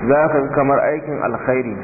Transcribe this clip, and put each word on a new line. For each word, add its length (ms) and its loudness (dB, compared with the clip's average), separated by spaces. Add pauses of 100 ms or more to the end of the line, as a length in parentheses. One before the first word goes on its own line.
za 200 4
ka 120 2
ga 140 -2
kamar 260 2
aikin 420 -2
alkhairi. 600 -2